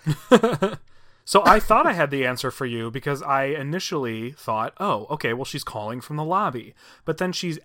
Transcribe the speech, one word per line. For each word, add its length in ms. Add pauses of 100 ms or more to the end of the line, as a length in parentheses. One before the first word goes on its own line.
(300)
<laughs> 480 (480)
So 200
I 140
thought 260
I 80
had 160
the 160
answer 240
for 160
you 240
because 320
I 220
initially 880
thought, 480
"Oh, 320
okay, 200
well, 140
she's 180
calling 380
from 140
the 80
lobby." 500 (320)
But 140
then 140
she's 320